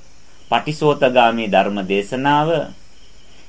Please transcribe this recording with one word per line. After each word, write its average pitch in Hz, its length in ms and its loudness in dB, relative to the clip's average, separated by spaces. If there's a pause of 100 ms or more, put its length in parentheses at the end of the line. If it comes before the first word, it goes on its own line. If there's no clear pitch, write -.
(440)
පටිසෝතගාමී 127 1080 2
ධර්ම 98 300 2
දේශනාව, 131 680 0 (1000)